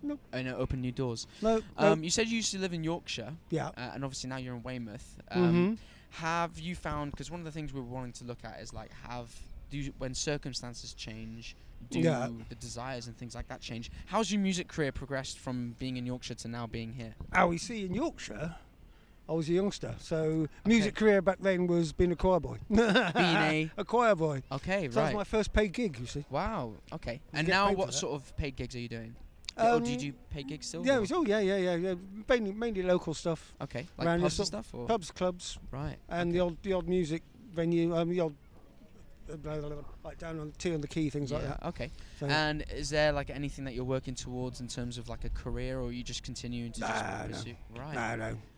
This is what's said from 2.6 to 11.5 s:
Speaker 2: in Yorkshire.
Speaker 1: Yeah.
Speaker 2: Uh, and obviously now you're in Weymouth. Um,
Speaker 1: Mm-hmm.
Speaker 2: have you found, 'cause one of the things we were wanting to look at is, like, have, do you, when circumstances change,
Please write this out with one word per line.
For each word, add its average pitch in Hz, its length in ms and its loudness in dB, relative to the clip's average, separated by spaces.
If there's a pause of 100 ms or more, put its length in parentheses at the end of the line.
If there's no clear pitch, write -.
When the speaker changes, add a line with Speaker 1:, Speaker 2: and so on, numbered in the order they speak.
Speaker 2:
in 165 100 -4
Yorkshire. 156 500 -4 (160)
Speaker 1:
Yeah. 143 200 0
Speaker 2:
Uh, 123 260 -4
and 135 100 -4
obviously 131 240 -6
now 131 80 -6
you're 127 180 -6
in 120 80 -8
Weymouth. 120 540 -8 (140)
Um, 180 100 4
Speaker 1:
Mm-hmm. 175 320 6 (500)
Speaker 2:
have 170 360 0
you 170 160 -4
found, 147 420 -4
'cause 139 140 -8
one 175 100 -8
of 165 40 -8
the 156 60 -8
things 147 220 -6
we 135 80 -6
were 120 60 -8
wanting 123 260 -8
to - 100 -14
look 120 220 -10
at 85 160 -10
is, 110 120 -12
like, 110 180 -12 (180)
have, 120 200 -8 (420)
do 139 80 -6
you, 139 180 -6
when 127 160 -4
circumstances 123 800 -4
change, 113 600 -10 (340)